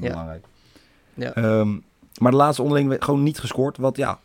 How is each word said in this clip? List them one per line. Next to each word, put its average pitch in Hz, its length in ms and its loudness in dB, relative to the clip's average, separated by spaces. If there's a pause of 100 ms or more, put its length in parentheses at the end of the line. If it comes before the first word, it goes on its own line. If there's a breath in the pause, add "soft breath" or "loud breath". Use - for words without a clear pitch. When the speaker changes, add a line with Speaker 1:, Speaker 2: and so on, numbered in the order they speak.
Speaker 1:
Ja. 123 80 -6
Speaker 2:
belangrijk. 82 360 -10 (680 soft breath)
Speaker 1:
Ja. 123 200 -8
Speaker 2:
Ehm, 110 420 2 (440)
maar 123 100 6
de 127 60 4
laatste 143 260 2
onderling 143 260 2
we-, 135 120 0
gewoon 143 220 0
niet 151 160 0
gescoord, 135 380 -4
wat, 127 200 -2
ja, 123 280 -4